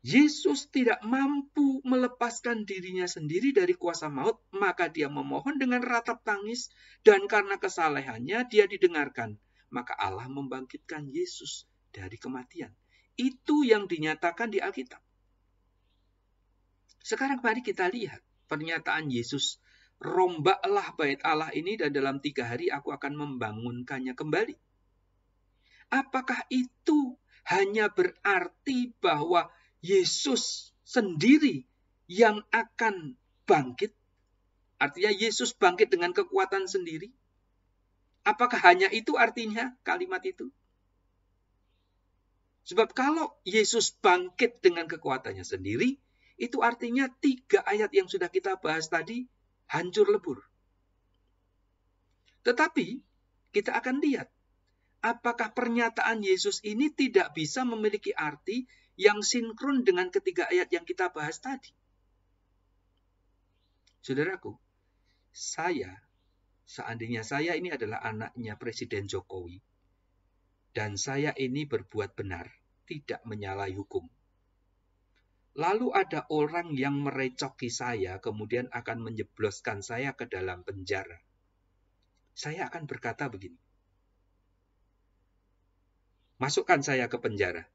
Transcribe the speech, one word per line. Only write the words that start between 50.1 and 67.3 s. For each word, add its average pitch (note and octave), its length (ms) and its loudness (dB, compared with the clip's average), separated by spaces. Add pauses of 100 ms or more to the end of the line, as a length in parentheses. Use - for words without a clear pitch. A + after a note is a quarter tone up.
lebur. F3+ 320 -2 (2000)
Tetapi B3 560 2 (560)
kita G#3 240 2
akan B3+ 240 -2
lihat C#4 240 0 (720)
apakah A3+ 560 -2
pernyataan A#3 640 0
Yesus G3 400 0
ini A3+ 320 0
tidak G#3+ 400 2
bisa E3 320 -4
memiliki G#3+ 480 -2
arti G#3+ 560 -6 (320)
yang G#3 240 4
sinkron A#3+ 560 0
dengan F3+ 320 2
ketiga F3+ 400 -2
ayat F3+ 240 2
yang E3+ 80 -6
kita F3+ 240 -2
bahas D#3 320 -6
tadi. C4 320 -10 (2250)
Saudaraku, D3 560 -4 (720)
saya, A#2 720 -6 (640)
seandainya A2+ 560 -8
saya D#3 320 -2